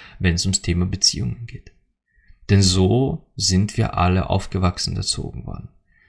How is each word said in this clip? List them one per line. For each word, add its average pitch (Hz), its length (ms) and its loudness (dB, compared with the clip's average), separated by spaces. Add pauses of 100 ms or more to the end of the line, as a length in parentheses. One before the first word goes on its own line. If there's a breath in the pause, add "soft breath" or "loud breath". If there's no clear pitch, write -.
(180 loud breath)
wenn 87 160 2
es 85 100 -2
ums 98 160 0
Thema 87 240 0
Beziehungen 113 640 -2
geht. - 260 -18 (760)
Denn 98 100 8
so 101 720 2
sind 95 440 0
wir - 180 -2
alle 92 320 2
aufgewachsen, 90 680 -2
erzogen - 500 -6
worden. - 240 -14 (380 soft breath)